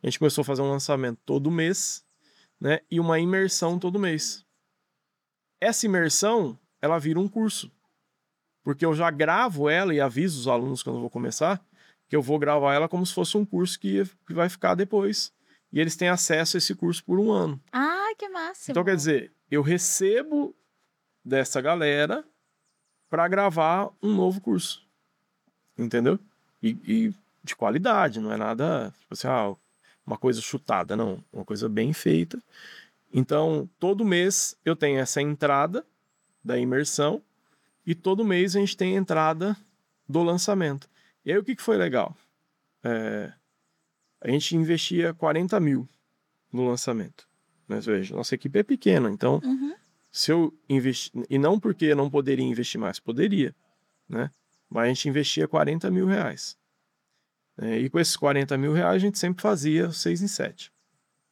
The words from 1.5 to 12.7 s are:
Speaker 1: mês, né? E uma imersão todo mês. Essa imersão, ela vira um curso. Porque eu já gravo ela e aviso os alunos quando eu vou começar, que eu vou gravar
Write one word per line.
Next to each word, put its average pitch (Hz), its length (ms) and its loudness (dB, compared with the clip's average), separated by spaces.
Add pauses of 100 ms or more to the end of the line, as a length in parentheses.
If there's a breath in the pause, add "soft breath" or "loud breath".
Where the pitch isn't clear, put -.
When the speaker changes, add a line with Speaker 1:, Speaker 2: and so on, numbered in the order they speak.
Speaker 1:
mês, 170 540 -2 (560 soft breath)
né? 151 200 2 (100)
E 170 100 0
uma 165 180 2
imersão 180 600 0
todo 180 200 -2
mês. 170 460 -2 (1120)
Essa 226 280 0
imersão, 185 720 2 (220)
ela 160 180 2
vira 156 200 0
um 196 100 2
curso. 220 440 -4 (920)
Porque 143 220 -2
eu 165 100 2
já 165 160 2
gravo 156 600 2
ela 175 240 2
e 147 60 2
aviso 139 380 0
os 120 80 -6
alunos 127 360 0
quando 127 140 -6
eu 120 40 -6
vou 120 100 -6
começar, 160 540 -2 (440 soft breath)
que - 60 -2
eu 151 80 2
vou 143 160 0
gravar 143 360 2